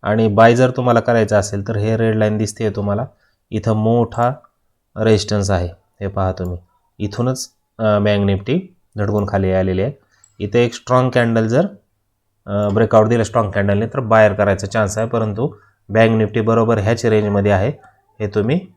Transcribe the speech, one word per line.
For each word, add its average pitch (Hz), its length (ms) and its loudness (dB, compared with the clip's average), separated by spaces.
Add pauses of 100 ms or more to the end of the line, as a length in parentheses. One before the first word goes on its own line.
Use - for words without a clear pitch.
आणि 110 240 0
बाय 113 280 6
जर 127 160 2
तुम्हाला 123 280 0
करायचं 110 400 2
असेल 101 280 -6
तर 107 100 -4
हे 107 200 -2
रेड 113 180 0
लाईन 107 220 0
दिसते 107 320 -4
तुम्हाला, 101 360 -4 (440)
इथं 110 240 -2
मोठा 117 580 0 (680)
रेझिस्टन्स 104 540 0
आहे, 90 180 -2 (320)
हे 101 60 -6
पहा 95 240 -2
तुम्ही 90 260 -8 (420)
इथूनच, 120 500 -4 (300)
अं, 104 240 2
बँक 104 220 2
निफ्टी 101 500 -2 (220)
धडकून 104 300 -2
खाली 98 240 0
आलेली 92 300 0
आहे. 123 100 -2 (480)
इथे 107 260 0
एक 120 80 -4
स्ट्रॉंग 127 360 0
कॅन्डल 117 380 0
जर, 131 180 0 (800)
अं, 104 280 -2
ब्रेकआउट 110 340 4
दिला 113 160 2
स्ट्रॉंग 107 280 -2
कॅन्डलने 101 360 0
तर 104 120 -6
बायर 110 340 4
करायचा 98 340 0
चान्स 104 300 -2
आहे, 113 100 -4
परंतु 113 420 -4 (400)
बँक 113 220 4
निफ्टी 110 300 0
बरोबर 113 360 2
ह्याच 110 280 -2
रेंजमध्ये 104 460 2
आहे, 101 200 0 (480)
हे 107 80 -4
तुम्ही 127 500 -2